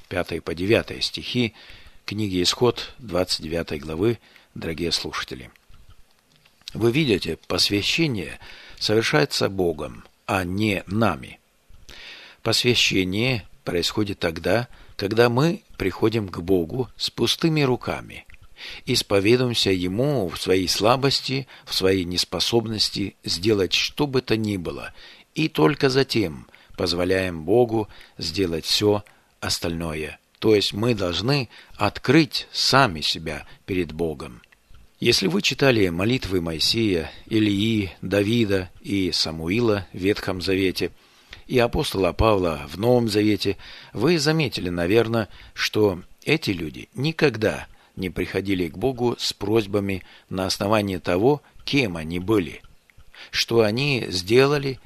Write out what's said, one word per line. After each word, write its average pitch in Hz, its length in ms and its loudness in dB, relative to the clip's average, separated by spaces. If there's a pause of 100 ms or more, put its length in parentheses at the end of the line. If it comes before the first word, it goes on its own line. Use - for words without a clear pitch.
пятый 85 320 -4
по 85 140 -6
девятый 90 480 0
стихи - 520 -4 (500)
книги 101 360 -2
"Исход", - 580 0
двадцать 90 440 -2
девятой 80 380 -6
главы, 85 400 -2 (340)
дорогие 82 380 -4
слушатели. - 580 -8 (1200)
Вы 113 200 2
видите, 113 440 2 (120)
посвящение 101 920 -2 (400)
совершается 117 680 2
Богом, 85 560 -4 (220)
а 98 180 0
не 95 420 -2
нами. 90 540 -2 (1000)
Посвящение 110 1040 0 (180)
происходит 92 540 -2
тогда, 87 480 0 (300)
когда 110 320 2
мы 135 340 0 (140)
приходим 107 500 0
к 90 140 -10
Богу 92 560 0
с - 140 -4
пустыми 156 500 0
руками, 73 640 -2 (600)
исповедуемся 117 880 2
Ему 98 540 0
в 80 140 -6
своей 92 260 2
слабости, 131 800 2 (200)
в - 80 -8
своей 95 300 2
неспособности 98 1080 -2 (100)
сделать 95 500 2
что - 320 0
бы 127 160 0
то 113 160 0
ни 104 180 -2
было, 76 380 -8 (400)
и 156 140 0
только 151 420 2
затем 104 560 0 (320)
позволяем 90 640 0
Богу 110 460 2 (260)
сделать 82 480 -2
всё 104 400 2 (360)
остальное. 82 800 -4 (200)
То 110 160 4
есть 101 180 2
мы 113 220 0
должны 101 560 -2 (260)
открыть 131 760 2
сами 113 500 2
себя 78 440 -6 (200)
перед 90 260 -2
Богом. 78 480 -6 (580)
Если 120 280 2
вы 180 160 0
читали 120 480 2
молитвы 95 500 0
Моисея, 82 680 0 (160)
Илии, 107 760 2
Давида 101 680 0 (100)
и 95 320 -2
Самуила 92 800 -2
в - 60 -12
Ветхом 92 420 -2
Завете 92 500 0 (560)
и 131 120 0
апостола 95 540 0
Павла 90 560 2
в 80 100 -12
Новом 120 300 4
Завете, 104 480 0 (360)
вы 156 280 2
заметили, 143 480 0
наверное, 104 600 2 (240)
что 101 480 0 (220)
эти 160 300 0
люди 76 420 -8
никогда 113 720 0 (300)
не 92 120 -4
приходили 90 600 -2
к 71 100 -14
Богу 120 400 -2
с - 140 -4
просьбами 101 720 -2 (240)
на 95 180 -2
основании 101 520 0
того, 107 440 2 (220)
кем 117 320 0
они 82 240 -6
были, 95 420 0 (680)
что - 300 2
они 120 480 0
сделали 127 760 2